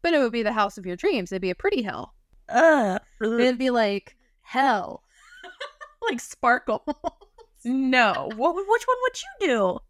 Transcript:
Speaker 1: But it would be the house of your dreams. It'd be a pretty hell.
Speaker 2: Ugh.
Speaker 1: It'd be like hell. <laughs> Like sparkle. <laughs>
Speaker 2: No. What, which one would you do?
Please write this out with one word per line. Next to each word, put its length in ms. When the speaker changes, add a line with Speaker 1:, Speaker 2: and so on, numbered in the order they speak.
Speaker 1:
But 120
it 40
would 140
be 100
the 100
house 260
of 80
your 100
dreams. 360
It'd 100
be 80
a 40
pretty 280
hell. 320
Speaker 2:
Ugh. 520
Speaker 1:
It'd 380
be 120
like 460
hell. 600
<laughs> 100
Like 120
sparkle. 680
<laughs> 340
Speaker 2:
No. 720
What, 180
which 320
one 160
would 140
you 80
do? 300